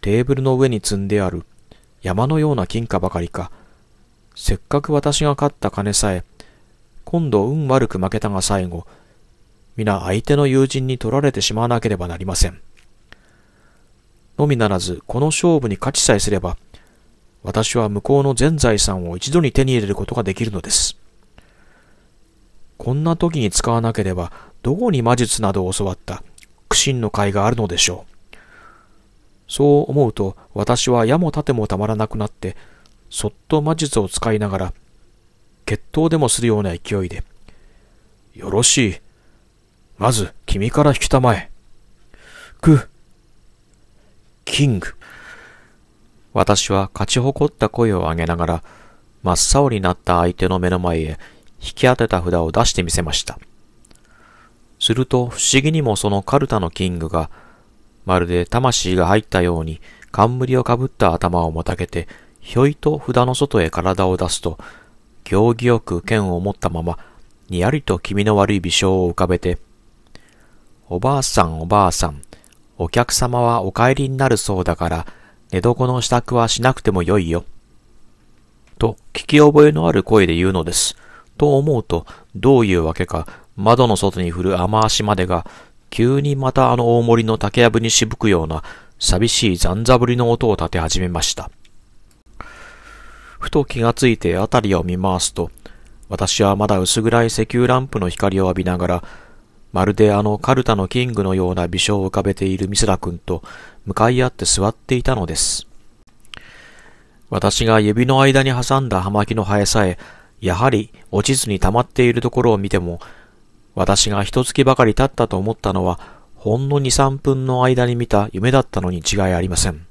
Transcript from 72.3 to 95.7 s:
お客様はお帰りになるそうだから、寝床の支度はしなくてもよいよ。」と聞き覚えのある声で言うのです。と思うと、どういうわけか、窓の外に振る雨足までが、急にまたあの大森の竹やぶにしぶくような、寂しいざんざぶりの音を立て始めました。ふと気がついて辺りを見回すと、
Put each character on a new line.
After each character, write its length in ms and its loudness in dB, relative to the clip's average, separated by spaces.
お 120 -4
客 240 0
様 280 0
は 220 0
お 80 -4
帰 240 2
り 140 -4
に 80 -6
な 120 0
る 80 2
そ 240 -2
う 40 -2
だ 100 0
か 140 -4
ら、 180 -6
寝 120 0
床 220 2
の 140 -2
支 100 -4
度 240 0
は 140 2
し 120 -2
な 140 2
く 60 -12
て 100 0
も 140 0
よ 160 2
い 100 -2
よ。」 140 -2
と 160 0
聞 140 -10
き 120 4
覚 300 8
え 20 6
の 160 0
あ 60 2
る 100 2
声 240 4
で 80 0
言 140 2
う 40 0
の 120 -2
で 80 -6
す。 240 -2
と 180 2
思 220 2
う 60 -4
と、 200 -4
ど 260 6
う 60 4
い 80 2
う 100 2
わ 100 -2
け 120 -4
か、 200 -6
窓 300 4
の 100 2
外 260 -2
に 80 -2
振 140 -6
る 160 0
雨 180 0
足 240 0
ま 140 0
で 100 0
が、 200 -2
急 300 2
に 160 -2
ま 160 -2
た 200 4
あ 40 2
の 220 2
大 40 2
森 220 4
の 120 0
竹 240 0
や 100 6
ぶ 100 2
に 100 -2
し 160 2
ぶ 100 -8
く 140 2
よ 140 2
う 20 -6
な、 160 -6
寂 300 2
し 260 2
い 20 -6
ざ 180 0
ん 100 -4
ざ 140 6
ぶ 80 2
り 100 2
の 140 2
音 180 2
を 80 4
立 140 -4
て 80 -2
始 220 -2
め 80 -2
ま 140 -4
し 120 -2
た。 160 -12
ふ 120 -8
と 140 0
気 160 -6
が 120 2
つ 140 0
い 120 2
て 180 -2
辺 320 0
り 60 2
を 100 0
見 120 -4
回 240 0
す 140 -6
と、 160 -6